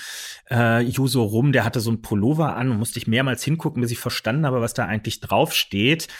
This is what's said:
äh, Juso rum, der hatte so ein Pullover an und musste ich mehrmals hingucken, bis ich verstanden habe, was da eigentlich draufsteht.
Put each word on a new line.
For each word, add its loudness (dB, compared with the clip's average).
äh, 4
Juso 2
rum, 2
der 4
hatte 0
so -2
ein -2
Pullover 0
an 0
und 0
musste -4
ich -8
mehrmals 0
hingucken, -2
bis -2
ich -6
verstanden -2
habe, 2
was -2
da -2
eigentlich -4
draufsteht. 0